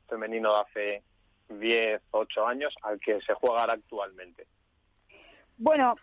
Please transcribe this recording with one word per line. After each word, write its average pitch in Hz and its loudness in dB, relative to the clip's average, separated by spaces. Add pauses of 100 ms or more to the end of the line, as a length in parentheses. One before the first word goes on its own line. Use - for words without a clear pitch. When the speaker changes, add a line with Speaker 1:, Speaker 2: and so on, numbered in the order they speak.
(100)
Speaker 1:
femenino 110 0
de 104 4
hace 104 -4 (460)
diez, 110 0
ocho 110 0
años 135 -4
al 107 -6
que 107 0
se - -2
juega 117 2
ahora 113 2
actualmente? 95 -10 (1080)
Speaker 2:
Bueno, 254 4